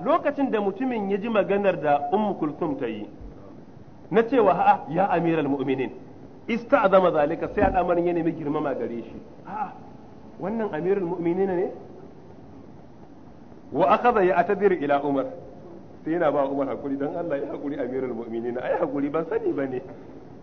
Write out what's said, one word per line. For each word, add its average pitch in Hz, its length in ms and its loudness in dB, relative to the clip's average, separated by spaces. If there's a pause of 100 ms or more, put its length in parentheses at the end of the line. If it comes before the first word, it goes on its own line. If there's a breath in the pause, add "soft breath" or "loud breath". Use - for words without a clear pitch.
lokacin 285 460 2
da 214 100 2
mutumin 202 500 -2
ya 202 60 2
ji 196 120 -4
maganar 196 520 2
da 147 300 2
Ummu 208 280 2
Kulthum 151 400 -2
ta 127 80 -2
yi, 110 160 -6 (1080)
na 214 140 4
cewa, 226 320 4
"A'a, 196 340 4
ya 175 220 2
amiral 165 400 2
mu'minin," 131 400 0 (560)
ista'zama 202 640 4
zalika, 151 420 2
sai 202 140 2
al'amarin 175 400 2
ya 175 60 2
nemi 165 180 0
girmama 147 420 -2
gare 117 300 -6
shi. 110 160 -14 (260)
"A'a, 196 280 -8 (640)
wannan 208 340 -4
amirul 180 300 0 (160)
mu'minina 170 360 2
ne?" 180 120 0 (2000)
Wa 165 180 2
akhadha 220 320 4
ya'tadiru 180 560 4
ila 143 240 2
Umar. 139 220 0 (800)
Sai 156 80 -2
yana 170 180 2
ba 143 160 2
Umar 139 240 -2
hakuri, 135 240 -4
"Dan 139 200 -2
Allah 165 280 -2
ya 151 80 -8
hakuri 147 240 -6
amirul 127 400 -4
mu'minin, 117 420 -6
ai 170 220 -2
hakuri 143 320 -2
ban 165 160 0
sani 214 240 -2
ba 139 160 -2
ne. 127 140 -6 (600)